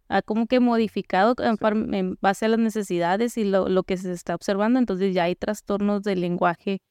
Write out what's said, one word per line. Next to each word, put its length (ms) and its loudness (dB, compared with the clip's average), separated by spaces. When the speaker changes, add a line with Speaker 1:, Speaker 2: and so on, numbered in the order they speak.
Speaker 1:
ha 140 0
como 240 -2
que 140 2
modificado 800 2
en 180 0
Speaker 2:
Sí. 80 -8
Speaker 1:
form-, 300 0
en 260 -2
base 240 0
a 40 2
las 100 2
necesidades 800 -2
y 60 0
lo, 260 2
lo 140 2
que 120 -2
se 160 -6
está 220 -6
observando. 440 0
Entonces 360 0
ya 100 2
hay 120 0
trastornos 640 -2
del 180 -2
lenguaje, 720 -2